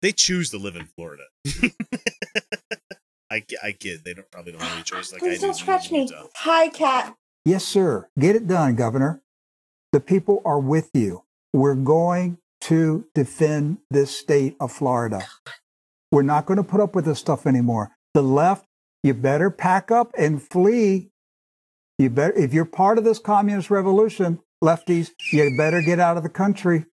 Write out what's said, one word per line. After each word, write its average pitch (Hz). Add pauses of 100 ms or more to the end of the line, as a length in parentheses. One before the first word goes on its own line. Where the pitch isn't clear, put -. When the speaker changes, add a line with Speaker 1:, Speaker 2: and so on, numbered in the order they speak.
Speaker 1:
They 185
choose 180
to 110
live 95
in 80
Florida. 76 (220)
<laughs> 143 (1800)
I 107
ki-, 110
I 104
kid. 90
They 87
don't, 95
probably 87
don't 80
have 82
any 85
choice -
like -
Speaker 2:
Please 359
Speaker 1:
I 392
Speaker 2:
don't 381
Speaker 1:
do -
Speaker 2:
scratch 370
Speaker 1:
in 330
Speaker 2:
me. 277
Speaker 1:
Utah. -
Speaker 2:
Hi, 330
cat. 262 (300)
Speaker 3:
Yes, 180
sir. 170 (100)
Get 175
it 226
done, 160
Governor. 131 (720)
The 143
people 196
are 147
with 151
you. 98 (300)
We're 139
going 170 (240)
to 160
defend 151 (140)
this 139
state 139
of 135
Florida. 120 (920)
We're 143
not 147
gonna 190
put 190
up 202
with 175
this 156
stuff -
anymore. 120 (240)
The 147
left, 151 (380)
you 139
better 139
pack 185
up 233
and 160
flee. 196 (880)
You 135
better, 143
if 139
you're 160
part 196
of 226
this 220
communist 202
revolution, 196 (240)
lefties, 170 (200)
you 147
better 156
get 170
out 170
of 165
the 165
country. 185 (120)